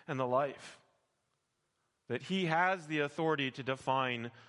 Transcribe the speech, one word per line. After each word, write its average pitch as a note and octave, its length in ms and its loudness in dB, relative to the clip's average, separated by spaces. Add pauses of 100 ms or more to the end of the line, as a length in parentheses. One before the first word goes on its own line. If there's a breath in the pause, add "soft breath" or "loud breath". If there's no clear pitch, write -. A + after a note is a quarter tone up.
and C#3 120 -2
the C3 80 2
life. C3 520 0 (1300)
That B2+ 160 -2
he F#3 240 0
has F3 400 2
the D3+ 140 0
authority D3 500 0
to B2 140 -8
define C3 640 0 (180 loud breath)